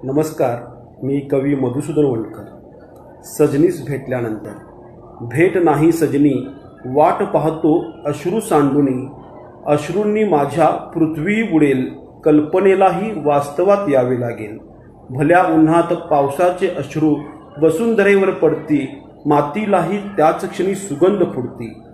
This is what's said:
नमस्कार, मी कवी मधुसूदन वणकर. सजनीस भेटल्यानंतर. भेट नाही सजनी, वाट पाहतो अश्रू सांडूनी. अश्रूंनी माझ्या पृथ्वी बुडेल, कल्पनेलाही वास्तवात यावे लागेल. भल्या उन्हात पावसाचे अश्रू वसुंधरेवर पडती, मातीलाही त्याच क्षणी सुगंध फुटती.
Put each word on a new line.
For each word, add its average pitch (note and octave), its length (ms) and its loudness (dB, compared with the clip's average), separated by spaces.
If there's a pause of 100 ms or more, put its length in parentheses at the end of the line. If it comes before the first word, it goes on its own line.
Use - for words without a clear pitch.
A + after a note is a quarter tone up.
नमस्कार, C#3 800 -4 (200)
मी C#3 160 -2
कवी C#3 360 0
मधुसूदन C3+ 500 0
वणकर. A2+ 380 -4 (800)
सजनीस D3 640 0
भेटल्यानंतर. A2+ 640 -6 (680)
भेट D3+ 360 2
नाही D#3+ 340 4
सजनी, C#3+ 560 2 (380)
वाट D#3 380 2
पाहतो D#3+ 640 0 (200)
अश्रू F3 340 -4
सांडूनी. C#3 680 0 (580)
अश्रूंनी G#3 580 0
माझ्या D3 420 0
पृथ्वी E3 760 -2
बुडेल, C#3+ 460 2 (360)
कल्पनेलाही F#3 880 2 (120)
वास्तवात F3 680 0
यावे B2+ 320 0
लागेल. G#2+ 360 -8 (520)
भल्या D#3 340 2 (100)
उन्हात E3 400 4
पावसाचे E3 760 0
अश्रू D3+ 480 0 (460)
वसुंधरेवर G3 680 4
पडती, D3 720 -2 (240)
मातीलाही F3 720 0
त्याच D#3+ 540 0
क्षणी G3 240 -4
सुगंध F3+ 480 0 (120)
फुटती. A#2+ 460 -10 (120)